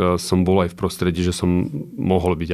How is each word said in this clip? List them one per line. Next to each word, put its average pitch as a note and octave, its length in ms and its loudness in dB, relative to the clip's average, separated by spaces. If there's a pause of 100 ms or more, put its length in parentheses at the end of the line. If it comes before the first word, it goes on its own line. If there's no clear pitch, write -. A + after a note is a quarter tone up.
e, F2+ 160 2
som F#2 240 0
bol F#2 240 4
aj F2 80 -6
v - 80 -16
prostredí, F2+ 400 -2
že F2 160 0
som F2+ 320 0 (240)
mohol F2+ 400 0
byť E2 200 -4